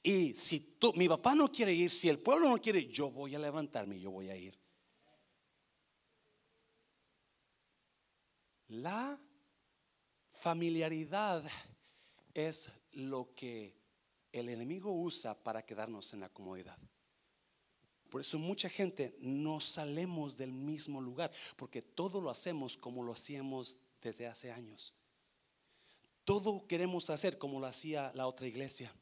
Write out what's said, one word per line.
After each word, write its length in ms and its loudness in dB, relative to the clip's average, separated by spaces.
Y 340 6
si 240 2
tú, 340 4
mi 160 6
papá 240 8
no 180 8
quiere 220 4
ir, 180 6
si 180 8
el 100 6
pueblo 280 8
no 100 8
quiere, 300 2
yo 220 -2
voy 260 -6
a 40 -2
levantarme 580 -2
y 40 -10
yo 100 -6
voy 180 -8
a 80 -6
ir." 200 -14
La 520 -6
familiaridad 1120 -2
es 380 -2
lo 440 -6
que 400 -10
el 180 -6
enemigo 420 -4
usa 440 -2
para 280 -6
quedarnos 500 -8
en 80 -10
la 80 -12
comodidad. 480 -12
Por 120 -6
eso 160 -4
mucha 320 -2
gente 500 -2
no 400 -2
salimos 760 -2
del 160 -6
mismo 480 -4
lugar, 300 -4
porque 260 -10
todo 380 -4
lo 100 -2
hacemos 480 -4
como 260 -8
lo 100 -4
hacíamos 680 -6
desde 260 -6
hace 240 -8
años. 420 -12
Todo 440 0
queremos 420 0
hacer 280 0
como 220 -6
lo 80 -4
hacía 480 -4
la 120 -2
otra 200 -6
iglesia. 540 -6